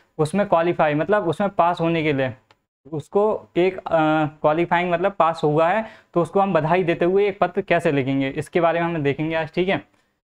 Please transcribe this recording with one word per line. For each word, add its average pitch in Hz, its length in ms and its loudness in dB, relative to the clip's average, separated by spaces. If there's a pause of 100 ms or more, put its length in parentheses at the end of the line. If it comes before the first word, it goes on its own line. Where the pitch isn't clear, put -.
(180)
उसमें 190 280 0
क्वालिफाई, 170 480 2
मतलब 170 340 0
उसमें 190 220 -2
पास 170 300 0
होने 165 220 0
के 151 100 0
लिए 131 220 -2 (580)
उसको 202 640 -2
एक, 185 220 0
अ, - 20 -10 (460)
क्वालिफाइंग 170 640 -2
मतलब 180 220 0
पास 165 320 0
हुआ 151 240 2
है, 220 180 -2 (280)
तो 170 80 2
उसको 196 180 -2
हम 196 120 0
बधाई 165 320 2
देते 170 200 0
हुए 196 240 2
एक 196 100 -6
पत्र 180 220 -2
कैसे 170 320 0
लिखेंगे, 135 360 0
इसके 147 320 -4
बारे 170 200 2
में 170 60 0
हम 170 160 -4
देखेंगे 151 320 -2
आज, 160 180 -4
ठीक 180 160 -2
है। 147 100 0 (580)